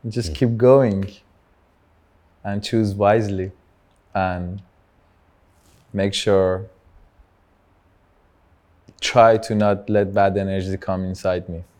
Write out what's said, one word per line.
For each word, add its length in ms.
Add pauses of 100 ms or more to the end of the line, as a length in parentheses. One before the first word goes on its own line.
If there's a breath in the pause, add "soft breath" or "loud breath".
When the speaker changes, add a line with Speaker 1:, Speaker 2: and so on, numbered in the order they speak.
Speaker 1:
Just 260
Speaker 2:
Mm. 60
Speaker 1:
keep 200
going 520 (1300)
and 180
choose 320
wisely 580 (640)
and 460 (1300)
make 200
sure, 540 (2250)
try 360
to 180
not 360
let 240
bad 220
energy 400
come 280
inside 440
me. 160 (160)